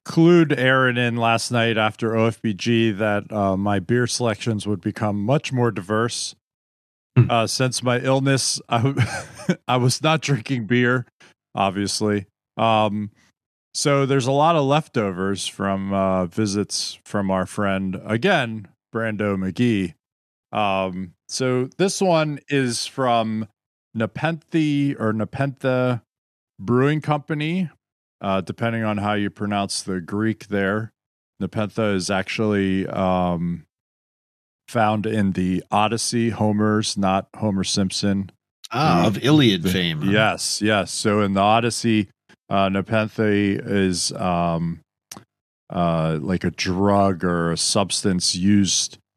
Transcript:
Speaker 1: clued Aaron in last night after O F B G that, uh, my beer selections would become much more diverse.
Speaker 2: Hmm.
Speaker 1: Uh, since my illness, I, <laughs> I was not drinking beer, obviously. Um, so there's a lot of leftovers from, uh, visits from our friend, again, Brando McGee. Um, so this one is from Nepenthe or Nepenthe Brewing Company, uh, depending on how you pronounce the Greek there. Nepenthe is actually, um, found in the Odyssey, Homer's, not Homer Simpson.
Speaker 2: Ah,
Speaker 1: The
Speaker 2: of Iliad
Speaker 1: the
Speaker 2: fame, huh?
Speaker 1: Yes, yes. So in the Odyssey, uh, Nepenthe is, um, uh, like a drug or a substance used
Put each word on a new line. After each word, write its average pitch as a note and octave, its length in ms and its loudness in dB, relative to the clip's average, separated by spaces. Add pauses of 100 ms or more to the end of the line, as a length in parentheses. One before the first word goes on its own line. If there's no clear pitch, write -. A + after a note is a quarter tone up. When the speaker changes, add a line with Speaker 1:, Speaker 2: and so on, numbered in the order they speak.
Speaker 1:
clued E3 500 4
Aaron B2+ 440 2
in A#2+ 160 0
last A#2 340 0
night A2+ 300 0
after A2 360 -2
O A2+ 120 4
F A2 120 -4
B A2 140 -2
G A2+ 380 2
that, G#2 400 -2
uh, G2 260 0
my G2+ 220 0
beer A#2+ 260 0
selections A2+ 640 -4
would G2+ 140 -2
become G#2 440 -2
much C#3+ 260 0
more A#2+ 200 0
diverse. G#2+ 640 -4 (800)
Speaker 2:
Hmm. A#2 140 6
Speaker 1:
Uh, A2+ 160 2
since B2+ 340 -2
my B2 160 0
illness, C3+ 720 0
I, B2 560 0 (360)
<laughs> - 60 -20
I B2+ 100 2
was B2 260 0
not D#3 180 2
drinking A#2 460 -2
beer, B2 400 2 (480)
obviously. G2 720 0 (280)
Um, G#2+ 540 2 (680)
so C#3 300 2
there's C3 220 2
a C3+ 40 2
lot D#3 240 4
of C#3+ 100 2
leftovers G2 840 -2
from, G2 460 -4
uh, F#2+ 340 0
visits G2+ 800 -4
from G2 260 -2
our F#2+ 160 0
friend, F#2+ 580 -4
again, A#2 640 -2 (260)
Brando G#2+ 420 -2
McGee. F#2+ 600 0 (600)
Um, F#2+ 580 -2 (140)
so B2+ 500 -2
this F#3+ 220 0
one D#3 380 2 (120)
is B2+ 360 0
from A2+ 640 0 (500)
Nepenthe D3 1040 -2
or A2 100 0
Nepenthe B2+ 920 -2 (560)
Brewing C3 420 2
Company, D3+ 680 -2 (500)
uh, G2 200 0
depending A2+ 420 -4
on G#2 160 -2
how G#2 140 -2
you G#2 180 -2
pronounce G2+ 500 -4
the F#2 180 -4
Greek G#2 500 -4
there. G2+ 420 -2 (500)
Nepenthe G#2 540 -2
is F2+ 160 -2
actually, G2 760 0
um, F2 800 -2 (1040)
found G#2+ 400 0
in G#2 240 0
the F2+ 400 0
Odyssey, A2 580 0
Homer's, G#2+ 680 0
not F#2+ 320 0 (100)
Homer G2 260 -2
Simpson. G2 640 -2 (420)
Speaker 2:
Ah, B2 300 4
Speaker 1:
The G#2+ 60 4
Speaker 2:
of G2+ 180 -2
Iliad A#2+ 380 6
Speaker 1:
the F#2 80 0
Speaker 2:
fame, E2+ 320 0
huh? G2 80 2
Speaker 1:
Yes, G#2 500 2
yes. G#2 300 0
So G#2+ 300 0
in G2 120 0
the G2 80 2
Odyssey, A2 680 2 (400)
uh, G2 200 2
Nepenthe G2+ 960 0
is, F#2+ 460 0
um, E2+ 720 -2 (880)
uh, E2 500 -2
like F2+ 220 -2
a F2 80 -2
drug G2 720 2
or E2+ 280 0
a E2+ 60 -2
substance F#2 800 -2
used G2 600 2 (200)